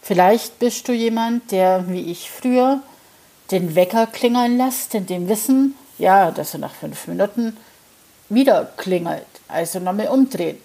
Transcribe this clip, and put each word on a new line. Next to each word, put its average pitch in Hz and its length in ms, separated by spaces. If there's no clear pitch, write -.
Vielleicht 190 580
bist 240 260
du 254 60
jemand, 226 580
der, 185 380
wie 175 240
ich - 180
früher, 254 500
den 180 240
Wecker 185 320
klingeln 240 500
lässt, 254 380
in 190 120
dem 180 220
Wissen, 262 460
ja, 190 320
dass 147 240
er 147 60
nach 139 160
fünf 151 320
Minuten 208 480
wieder 220 360
klingelt, 170 480
also 170 320
nochmal 185 300
umdrehen. 262 560